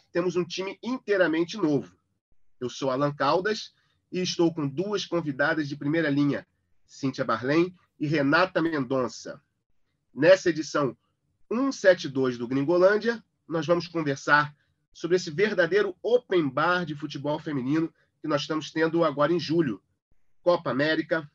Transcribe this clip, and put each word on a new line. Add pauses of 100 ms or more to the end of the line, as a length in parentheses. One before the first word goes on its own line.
(120)
temos
um
time
inteiramente
novo. (640)
Eu
sou
Alan
Caldas (380)
e
estou
com
duas
convidadas
de
primeira
linha, (400)
Cíntia
Barlém (240)
e
Renata
Mendonça. (720)
Nessa
edição (520)
um
sete
dois
do
Gringolândia, (240)
nós
vamos
conversar (380)
sobre
esse
verdadeiro
open
bar
de
futebol
feminino (280)
que
nós
estamos
tendo
agora
em
julho. (600)
Copa
América,